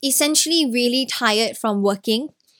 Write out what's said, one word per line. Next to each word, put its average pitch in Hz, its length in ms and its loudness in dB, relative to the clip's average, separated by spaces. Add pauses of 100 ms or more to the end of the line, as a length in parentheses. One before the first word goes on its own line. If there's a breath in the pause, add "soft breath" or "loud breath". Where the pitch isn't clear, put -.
essentially 302 680 2
really 240 380 0
tired 220 480 0
from 208 240 -2
working. 214 480 0 (300 soft breath)